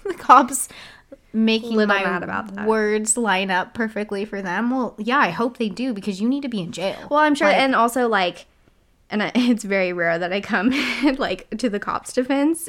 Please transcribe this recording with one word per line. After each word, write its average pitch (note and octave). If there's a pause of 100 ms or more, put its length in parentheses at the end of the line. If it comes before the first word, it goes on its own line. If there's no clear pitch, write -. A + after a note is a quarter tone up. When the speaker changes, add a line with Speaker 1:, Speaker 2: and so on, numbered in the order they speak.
Speaker 1:
the G4
cops C4+ (640)
making A3
Speaker 2:
Little G#3
Speaker 1:
my G3
Speaker 2:
mad F3+
about G3
that. G#3
Speaker 1:
words G#3+
line G3
up F#3
perfectly G#3
for G3
them. G#3+
Well, B3+
yeah, A#3
I A3+
hope A3+
they A3
do, A#3+
because G3
you G#3+
need C#4
to C#4
be A3+
in E3
jail. F#3 (120)
Speaker 2:
Well, D4
I'm D4+
sure, D#4
Speaker 1:
Like C4+
Speaker 2:
and C4
also, A#3+
like, F#3 (640)
and G#3+
I, A#3
<laughs> -
it's B3
very F#3+
rare E3+
that F3
I G3+
come, G3+
<laughs> C4
like, F#3+
to B3
the G3+
cops' -
defense C#4+